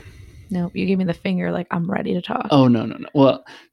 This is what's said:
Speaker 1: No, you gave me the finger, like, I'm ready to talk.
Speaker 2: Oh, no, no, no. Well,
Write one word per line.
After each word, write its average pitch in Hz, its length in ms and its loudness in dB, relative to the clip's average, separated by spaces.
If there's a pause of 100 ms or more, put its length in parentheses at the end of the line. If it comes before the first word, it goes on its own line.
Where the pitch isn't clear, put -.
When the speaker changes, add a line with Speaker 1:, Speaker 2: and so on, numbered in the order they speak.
(500)
Speaker 1:
No, 175 240 -4
you 190 120 -4
gave 190 120 0
me 185 80 0
the 170 80 -2
finger, 175 380 -2
like, 175 200 -4
I'm 170 180 -2
ready - 240 -2
to 180 80 -2
talk. - 300 -6
Speaker 2:
Oh, 135 160 6
no, 117 180 2
no, 113 120 -8
no. - 160 -14
Well, 135 320 4 (280)